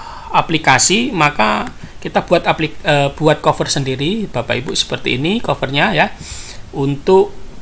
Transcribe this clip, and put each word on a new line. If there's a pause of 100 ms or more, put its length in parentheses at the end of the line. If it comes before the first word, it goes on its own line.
(360)
aplikasi,
maka (320)
kita
buat
aplik-,
eh,
buat
cover
sendiri
Bapak
Ibu
seperti
ini
covernya
ya, (640)
untuk (300)